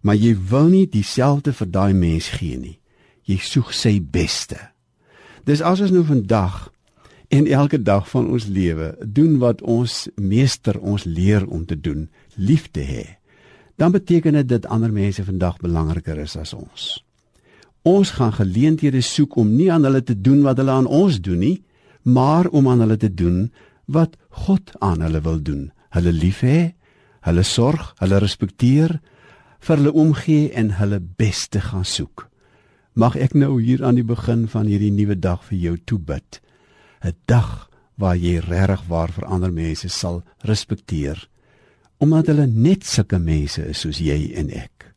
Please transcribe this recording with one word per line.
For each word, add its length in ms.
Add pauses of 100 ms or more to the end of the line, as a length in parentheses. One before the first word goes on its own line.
maar 100
jy 220 (160)
wil 180
nie 160
dieselfde 680
vir 160
daai 240
mens 400
gee 180
nie. 220 (480)
Jy 180
soek 320
sy 240
beste. 640 (880)
Dis 160
as 160
ons 100
nou 140
vandag 640 (600)
en 180
elke 340
dag 280
van 200
ons 160
lewe 500 (100)
doen 360
wat 200
ons 540
meester 640
ons 260
leer 420
om 180
te 120
doen, 300 (280)
lief 380
te 80
hê, 240 (720)
dan 160
beteken 480
dit 80
dat 160
ander 260
mense 320
vandag 380
belangriker 560
is 200
as 160
ons. 340 (920)
Ons 360
gaan 180
geleenthede 680
soek 380
om 160
nie 160
aan 160
hulle 160
te 140
doen 260
wat 160
hulle 140
aan 160
ons 320
doen 180
nie, 220 (400)
maar 480
om 180
aan 160
hulle 140
te 160
doen 340 (380)
wat 320 (280)
God 340
aan 260
hulle 160
wil 200
doen. 280 (260)
Hulle 180
lief 320
hê, 280 (560)
hulle 160
sorg, 560
hulle 180
respekteer, 800 (600)
vir 180
hulle 160
omgee 640
en 240
hulle 180
beste 640
gaan 240
soek. 400 (760)
Mag 160
ek 220
nou 240
hier 240
aan 100
die 120
begin 420
van 180
hierdie 240
nuwe 240
dag 320
vir 100
jou 180 (100)
toebid. 560 (580)
'n 160 (100)
Dag 440 (260)
waar 200
jy 240
regtig 480
waar 240
vir 140
ander 260
mense 380
sal 340 (200)
respekteer, 760 (800)
omdat 320
hulle 160
net 360
sulke 360
mense 440
is 160
soos 200
jy 360
en 160
ek. 460